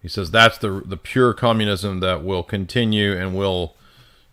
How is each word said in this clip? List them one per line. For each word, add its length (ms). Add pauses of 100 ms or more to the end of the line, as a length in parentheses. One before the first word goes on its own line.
He 60
says 240
that's 260
the, 260
the 140
pure 380
communism 640
that 240
will 180
continue 720
and 200
will 400 (580)